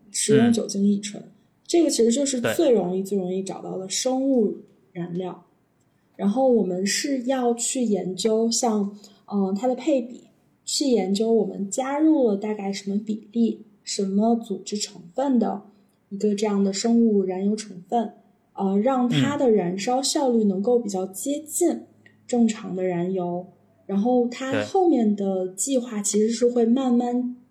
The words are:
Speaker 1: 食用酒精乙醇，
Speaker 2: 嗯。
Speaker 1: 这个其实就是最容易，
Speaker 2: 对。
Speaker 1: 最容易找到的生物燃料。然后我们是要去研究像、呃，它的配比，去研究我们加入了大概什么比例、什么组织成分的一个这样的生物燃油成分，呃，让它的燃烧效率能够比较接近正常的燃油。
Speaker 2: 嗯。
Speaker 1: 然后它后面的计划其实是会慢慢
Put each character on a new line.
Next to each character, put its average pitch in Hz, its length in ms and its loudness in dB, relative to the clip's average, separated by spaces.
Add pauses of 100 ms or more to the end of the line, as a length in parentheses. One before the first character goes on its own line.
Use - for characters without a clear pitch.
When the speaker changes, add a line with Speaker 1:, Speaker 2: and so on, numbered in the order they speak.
(120)
Speaker 1:
食 - 260 2
用 233 160 6
酒 220 120 -2
精 202 200 -2
乙 202 160 2
醇， - 200 -12
Speaker 2:
嗯。 - 100 -20 (360)
Speaker 1:
这 339 160 2
个 285 60 4
其 226 160 2
实 233 60 4
就 277 140 0
是 269 140 -2
最 240 320 2
容 185 240 2
易， 196 60 -2
Speaker 2:
对。 196 80 -6
Speaker 1:
最 202 80 -2
容 185 160 -2
易 190 100 -4
找 - 180 -10
到 180 160 -10
的 190 120 -10
生 262 400 -2
物 233 300 2 (340)
燃 170 200 -8
料。 180 320 -8 (720)
然 202 140 0
后 262 180 2
我 233 160 4
们 185 240 -2
是 269 360 -2
要 247 300 0
去 254 280 -4
研 185 340 -2
究 220 340 0
像、 214 480 -2 (280)
呃， 196 340 0
它 254 80 -2
的 247 80 0
配 269 260 0
比， - 280 -14 (340)
去 - 220 -2
研 196 280 2
究 226 200 2
我 208 120 4
们 190 240 -6
加 269 300 -2
入 302 300 4
了 196 80 2
大 214 160 -4
概 196 180 -4
什 196 180 -8
么 202 80 0
比 220 360 -6
例、 233 320 0 (180)
什 - 220 -4
么 208 320 2
组 202 260 -8
织 208 140 -8
成 - 240 -10 (120)
分 262 240 2
的 202 260 -2 (440)
一 196 100 -12
个 208 160 2
这 214 120 -2
样 202 180 2
的 190 80 2
生 233 340 2
物 202 180 4
燃 185 220 -2
油 208 80 2
成 202 360 -10
分， 233 240 -2 (400)
呃， 196 240 0
让 247 320 2
它 277 260 2
的 269 160 4
燃 185 260 2
烧 247 240 -2
效 277 280 0
率 226 160 2
能 196 160 0
够 240 180 2
比 220 80 -8
较 190 180 -4
接 277 360 -6
近 311 460 -2 (380)
正 240 220 2
常 190 260 -4
的 185 100 -4
燃 180 280 -2
油。 180 380 -4
Speaker 2:
嗯。 - 20 -20 (360)
Speaker 1:
然 196 120 0
后 240 300 2
它 240 340 -4
后 359 240 2
面 226 280 4
的 190 340 -2
计 262 280 -2
划 226 240 -4
其 208 180 0
实 220 100 4
是 240 180 0
会 240 180 2
慢 247 280 2
慢 247 420 0 (140)